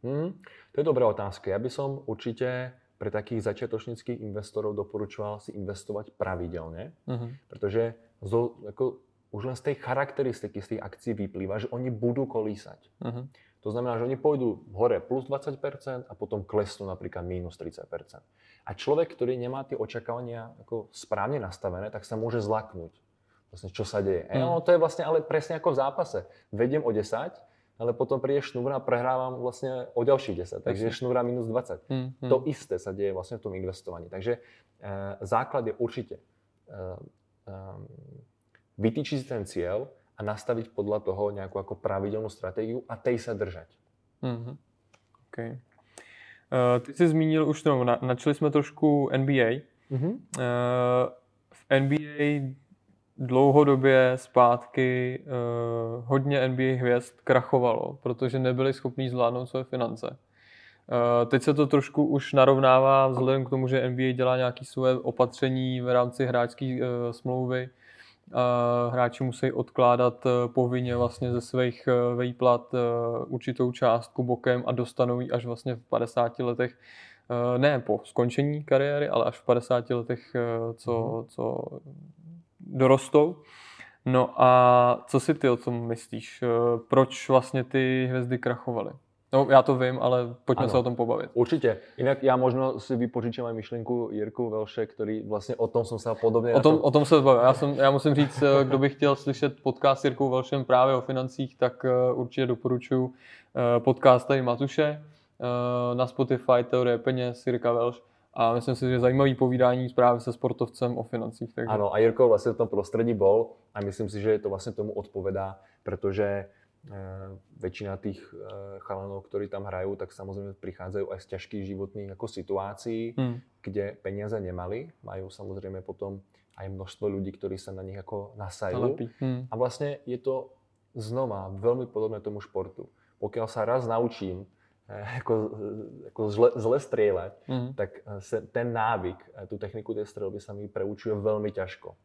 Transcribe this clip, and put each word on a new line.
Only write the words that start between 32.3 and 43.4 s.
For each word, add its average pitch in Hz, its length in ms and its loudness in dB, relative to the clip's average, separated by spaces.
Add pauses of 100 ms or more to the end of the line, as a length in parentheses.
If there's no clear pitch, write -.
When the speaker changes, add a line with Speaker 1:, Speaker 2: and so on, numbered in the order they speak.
Speaker 1:
isté 135 340 -6
sa 95 140 -8
deje 98 200 -2
vlastne 92 260 -8
v - 40 -16
tom 101 120 -8
investovaní. 92 560 -10
Takže, 98 220 -4
e, - 560 -12 (360)
základ 117 420 -2
je 110 120 -4
určite, 117 360 -6
e, - 60 -20 (1300)
ehm, 98 400 -18 (920)
vytýčiť 113 400 -2
si 131 100 -8
ten 117 180 -6
cieľ 98 420 -4 (300)
a - 40 -14
nastaviť 113 520 -6
podľa 104 260 -2
toho 101 300 -4
nejakú 98 280 -10
ako 95 160 -10
pravidelnú 101 540 -4
stratégiu 110 600 -8
a 117 80 -10
tej 120 220 -2
sa 117 160 -8
držať. 92 340 -8 (540)